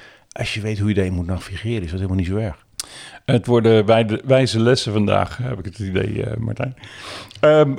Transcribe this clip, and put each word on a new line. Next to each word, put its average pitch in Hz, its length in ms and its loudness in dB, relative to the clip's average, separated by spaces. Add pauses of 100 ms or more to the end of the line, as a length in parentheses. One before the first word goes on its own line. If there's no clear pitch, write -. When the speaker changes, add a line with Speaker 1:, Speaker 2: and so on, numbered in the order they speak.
(320)
Speaker 1:
Als - 220 -6
je 107 80 -6
weet 107 180 -4
hoe 101 100 0
je 104 60 2
daarin 92 180 0
moet 87 120 -4
navigeren, 95 580 -6
is 82 80 -8
dat 92 80 -4
helemaal 95 200 -2
niet 87 80 0
zo 95 80 -4
erg. 107 300 -8 (600)
Speaker 2:
Het 127 200 2
worden 113 400 6
wij-, 113 400 4
wijze 127 340 4
lessen 117 340 2
vandaag, 101 480 2
heb 123 180 -6
ik 92 60 -10
het 98 140 -12
idee, 95 440 -4
eh, - 140 -6
Martijn. 113 380 -6 (640)
Ehm, 151 400 2